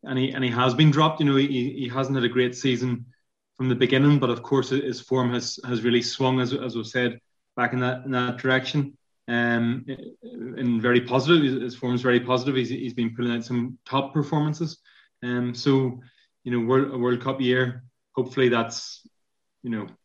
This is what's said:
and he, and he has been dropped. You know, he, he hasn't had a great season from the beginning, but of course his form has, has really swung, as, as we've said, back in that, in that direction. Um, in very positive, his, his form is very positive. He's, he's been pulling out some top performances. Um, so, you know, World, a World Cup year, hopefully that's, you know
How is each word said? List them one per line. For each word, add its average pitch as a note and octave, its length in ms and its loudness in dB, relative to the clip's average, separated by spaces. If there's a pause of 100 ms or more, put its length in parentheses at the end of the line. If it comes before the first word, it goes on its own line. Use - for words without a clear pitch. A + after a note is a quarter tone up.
and C3 140 -4
he, C3 140 0
and C3+ 120 -4
he B2 60 0
has B2 240 2
been D3+ 180 6
dropped. D#3 280 2
You D3 80 2
know, C#3 80 4
he, C#3 120 4
he B2+ 420 -4
hasn't C3+ 260 -2
had A#2+ 100 0
a A2+ 40 2
great B2 260 0
season B2 500 -2 (500)
from C3 140 -2
the B2 60 2
beginning, C3+ 440 4
but B2 100 2
of A2+ 140 -2
course - 260 0
his C3+ 300 -2
form B2+ 340 0
has, A#2+ 320 -6
has A#2+ 180 -2
really A#2+ 180 4
swung, C3 380 0
as, B2 140 0
as B2+ 220 -6
we've A2+ 120 -6
said, B2 320 -2 (360)
back - 180 -2
in B2+ 80 -2
that, B2+ 240 -2
in C3+ 60 -6
that B2 260 -2
direction. C3+ 600 0 (300)
Um, A#2 580 0 (380)
in A#2+ 580 -2
very B2 200 4
positive, C3 420 4
his, C3 180 0
his B2 140 -8
form B2 200 -2
is A#2+ 60 0
very B2 180 4
positive. B2+ 360 0
He's, A#2 140 -2
he's A#2+ 240 -6
been A2+ 220 -2
pulling A#2+ 220 -2
out A2+ 80 -6
some B2 400 -4
top C3+ 280 -4
performances. D3+ 680 -2 (440)
Um, B2 320 -2
so, C3 460 0 (420)
you B2 80 -4
know, B2 160 2
World, C3+ 260 2
a B2+ 40 -6
World B2 240 0
Cup C3 180 -4
year, B2+ 440 0 (300)
hopefully B2+ 360 2
that's, - 580 -2 (540)
you B2 80 -8
know G#2 180 -6 (180)